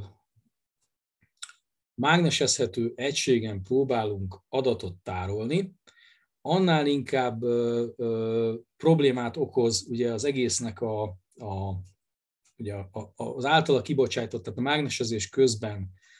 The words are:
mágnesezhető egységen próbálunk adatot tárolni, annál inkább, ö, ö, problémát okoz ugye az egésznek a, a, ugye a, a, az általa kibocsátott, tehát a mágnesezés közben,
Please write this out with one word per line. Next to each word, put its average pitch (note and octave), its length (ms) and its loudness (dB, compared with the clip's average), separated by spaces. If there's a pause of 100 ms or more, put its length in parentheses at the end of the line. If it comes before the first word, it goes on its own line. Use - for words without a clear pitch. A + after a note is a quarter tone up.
(2000)
mágnesezhető C3+ 920 2
egységen A#2 680 0
próbálunk A2 840 -2
adatot A#2 540 -2
tárolni, G#2+ 720 -4 (720)
annál D#3+ 420 4
inkább, B2+ 560 0
ö, A#2+ 520 2
ö, A2+ 600 -2 (220)
problémát C#3 600 2
okoz A#2+ 520 0
ugye A#2 240 0
az G#2+ 100 -4
egésznek A#2+ 580 -2
a, A2 220 -2 (300)
a, G2 420 -6 (840)
ugye G2+ 160 -8
a, G2+ 420 -12
a, A#2 200 -8
az B2 100 -4
általa D3+ 360 4
kibocsátott, B2 600 0
tehát G#2+ 160 -8
a - 20 -2
mágnesezés B2+ 680 -2
közben, G#2 600 2 (280)